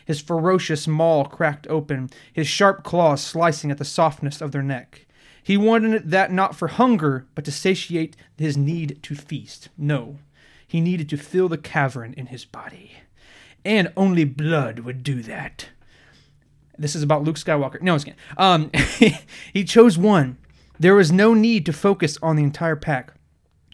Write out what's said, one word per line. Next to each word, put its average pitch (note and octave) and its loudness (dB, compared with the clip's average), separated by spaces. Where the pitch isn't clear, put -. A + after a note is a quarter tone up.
his D#3+ -6
ferocious E3 -2
maw D#3 2
cracked D3 -4
open, D3 -4
his D#3 -4
sharp G3 2
claws D#3+ 2
slicing D#3+ -2
at C#3+ -4
the D3 -8
softness D3 -2
of D3+ -10
their C#3 -4
neck." C3+ -10
He G3 0
wanted A3 2
that F#3+ 2
not F#3 -2
for F3 -6
hunger, D#3 0
but C#3+ -10
to D3 -8
satiate E3+ -4
his D3+ -2
need D3 -4
to D3 -12
feast. - -16
No, C#3+ -6
he E3+ -4
needed E3+ -2
to D3 -6
fill F3+ -2
the D#3+ -6
cavern B2+ -6
in B2+ -12
his B2 -18
body. - -20
And G3 0
only F#3 4
blood C#3 -2
would B2 -12
do B2+ -4
that. - -14
This D3 -6
is D#3 -4
about D3 0
Luke D#3 -2
Skywalker. D3 -4
No, F3 2
I'm - 2
just C#3+ -4
kidding. - -20
Um, F3 2
<laughs> - -20
he G3 -2
chose A3+ 6
one. E3+ 2
There F3+ 6
was F3+ 6
no G#3 6
need A3 2
to E3 -2
focus F#3+ 0
on D#3+ 0
the D3+ 2
entire D3+ -2
pack. C#3+ -6